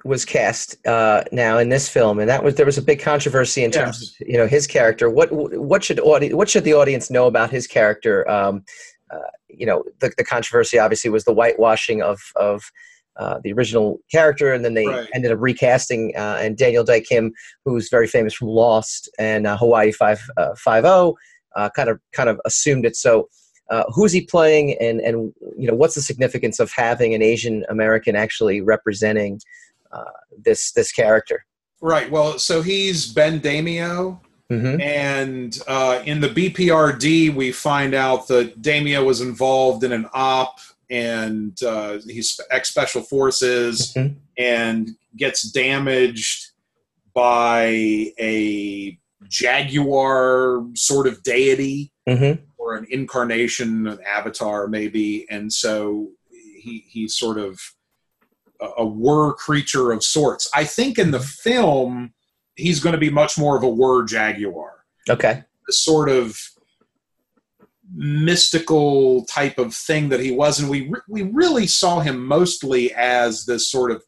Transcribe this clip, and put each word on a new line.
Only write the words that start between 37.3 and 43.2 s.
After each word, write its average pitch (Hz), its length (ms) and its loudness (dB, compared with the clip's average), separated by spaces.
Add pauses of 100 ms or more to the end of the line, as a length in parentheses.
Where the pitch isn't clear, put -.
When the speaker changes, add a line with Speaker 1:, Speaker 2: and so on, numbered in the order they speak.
Speaker 2:
find 139 420 -2
out 131 360 0
that 120 320 0
Daimio 147 440 0
was 127 140 2
involved 127 640 0
in 123 80 -2
an 113 220 -4
op, 131 460 -2 (300)
and, 110 720 -6
uh, 107 440 -6
he's 113 320 -8 (100)
ex-Special 131 520 -2
Forces 123 920 -2